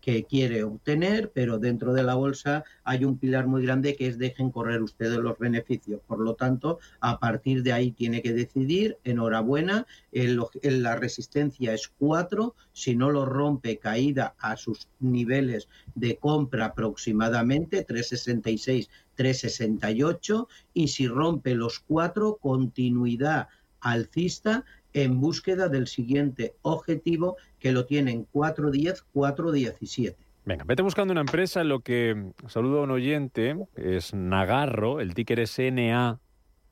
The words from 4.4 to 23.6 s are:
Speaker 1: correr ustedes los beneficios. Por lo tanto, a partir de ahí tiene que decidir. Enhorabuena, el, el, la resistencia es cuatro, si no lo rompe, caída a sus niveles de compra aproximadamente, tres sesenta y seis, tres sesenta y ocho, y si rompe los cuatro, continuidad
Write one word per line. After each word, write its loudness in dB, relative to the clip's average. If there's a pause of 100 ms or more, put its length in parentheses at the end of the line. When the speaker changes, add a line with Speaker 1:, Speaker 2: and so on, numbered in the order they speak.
Speaker 1:
correr -2
ustedes -2
los -2
beneficios. -2
Por -4
lo 0
tanto, 0 (220)
a -2
partir 0
de 2
ahí 2
tiene -2
que 0
decidir. 0
Enhorabuena, 0 (260)
el, 2 (180)
el, 2
la 0
resistencia -2
es -6
cuatro, 0 (200)
si -2
no 4
lo 2
rompe, 0
caída 0
a -6
sus -8 (120)
niveles 0 (240)
de -2
compra 0
aproximadamente, 0
tres -4
sesenta -2
y 0
seis, -2 (240)
tres 0
sesenta -2
y 2
ocho, 0 (260)
y 2
si 0
rompe 0
los -2
cuatro, 0
continuidad 0 (320)